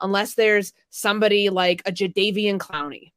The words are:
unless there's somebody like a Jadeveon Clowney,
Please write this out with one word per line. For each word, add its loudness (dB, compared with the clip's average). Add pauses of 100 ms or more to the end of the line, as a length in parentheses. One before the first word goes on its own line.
unless -2
there's 2 (180)
somebody 2
like 0
a -4
Jadeveon 0
Clowney, -10